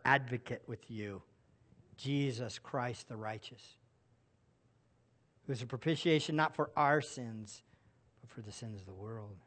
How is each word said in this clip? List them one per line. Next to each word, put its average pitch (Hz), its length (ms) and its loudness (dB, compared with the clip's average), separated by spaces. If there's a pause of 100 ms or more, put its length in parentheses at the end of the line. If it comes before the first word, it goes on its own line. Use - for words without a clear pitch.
advocate 127 640 4
with - 240 -10
you, 104 320 -6 (720)
Jesus 131 640 0
Christ 123 500 -4
the 120 80 -10
righteous, 107 460 -8 (1800)
who 139 60 -2
is 120 100 -4
a 123 40 -6
propitiation 156 680 2
not 156 220 4
for 151 200 0
our 147 240 6
sins, 113 600 -8 (580)
but 113 100 -20
for - 100 -14
the 104 100 -12
sins 107 300 -10
of 92 60 -14
the 95 60 -12
world. 104 440 -10 (100)